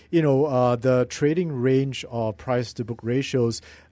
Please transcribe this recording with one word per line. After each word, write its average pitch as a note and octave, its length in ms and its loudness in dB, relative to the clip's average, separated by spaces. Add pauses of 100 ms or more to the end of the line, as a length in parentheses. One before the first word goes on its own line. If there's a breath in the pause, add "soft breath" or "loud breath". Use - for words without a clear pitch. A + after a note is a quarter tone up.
(120 loud breath)
you E3+ 100 2
know, C#3 240 4
uh, B2 300 2
the B2 340 2
trading D#3 420 0
range C3 580 0
or A2+ 240 -2
price B2 400 -4
to A2 120 -6
book A2+ 160 -10
ratios, A#2+ 600 -2 (300 loud breath)